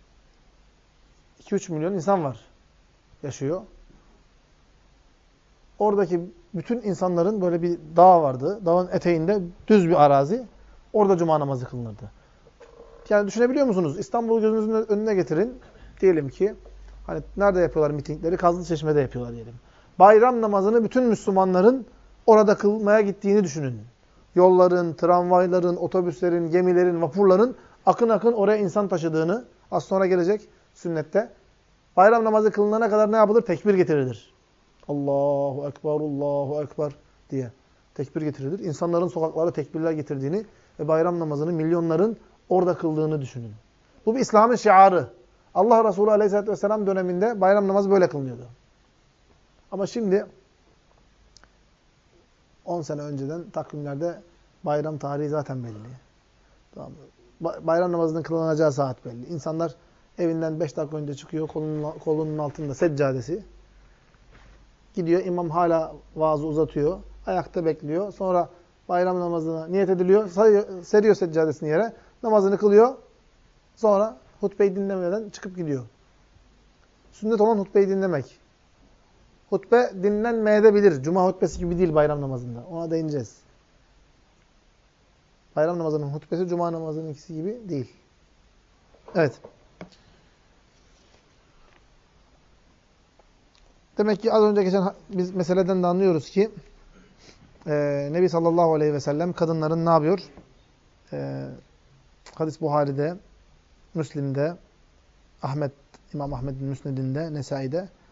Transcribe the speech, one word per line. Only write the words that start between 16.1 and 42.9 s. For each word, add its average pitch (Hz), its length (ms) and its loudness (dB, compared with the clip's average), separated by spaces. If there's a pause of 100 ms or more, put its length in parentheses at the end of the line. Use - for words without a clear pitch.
ki, 208 260 -4 (520)
hani 160 140 -8 (160)
nerede 196 220 2
yapıyorlar 156 320 0
mitingleri? 151 460 -6
Kazlıçeşme'de 160 640 0
yapıyorlar 120 320 -6
diyelim. 117 220 -16 (440)
Bayram 247 420 8
namazını 208 420 2
bütün 254 200 0
Müslümanların 196 840 2 (400)
orada 214 320 6
kılmaya 208 440 2
gittiğini 202 420 0
düşünün. 139 380 -6 (540)
Yolların, 180 580 4
tramvayların, 180 840 2
otobüslerin, 175 760 -2
gemilerin, 180 500 2
vapurların 190 540 2 (300)
akın 226 240 2
akın 220 240 2
oraya 214 240 2
insan 202 300 -2
taşıdığını, 170 580 -2 (260)
az 170 120 -2
sonra 190 220 0
gelecek 185 440 0 (240)
sünnette. 170 560 -4 (680)
Bayram 226 260 6
namazı 214 280 2
kılınana 208 380 0
kadar 214 220 2
ne 220 40 0
yapılır? 220 260 4
Tekbir 202 320 0
getirilir. 143 600 0 (540)
"Allahu 143 800 -2
Ekber, 147 220 -8
Allahu 143 720 -4
Ekber" 143 320 -8 (340)
diye 131 220 -8 (440)
tekbir 151 260 -8
getirilir. 151 380 -8
İnsanların 170 480 -4
sokaklara 160 460 -2
tekbirler 160 380 -6
getirdiğini 151 540 -6 (340)
ve 151 80 -6
bayram 165 320 0
namazını 156 320 -4
milyonların 170 640 0 (320)
orada 180 280 2
kıldığını 156 440 -2